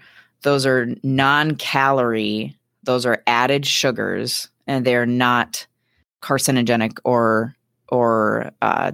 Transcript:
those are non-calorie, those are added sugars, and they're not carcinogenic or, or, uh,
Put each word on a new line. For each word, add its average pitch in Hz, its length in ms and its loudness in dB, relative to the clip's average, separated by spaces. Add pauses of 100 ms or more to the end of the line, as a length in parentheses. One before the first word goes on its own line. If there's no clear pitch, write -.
(420)
those 139 240 0
are 123 360 0
non-calorie, 135 1500 0 (280)
those 127 240 -2
are 117 200 -2
added 127 380 2
sugars, 113 880 -4 (160)
and 135 180 -2
they're 120 220 2
not 123 600 0 (540)
carcinogenic 120 840 0
or, 117 520 2 (320)
or, 113 640 0 (100)
uh, 95 340 -2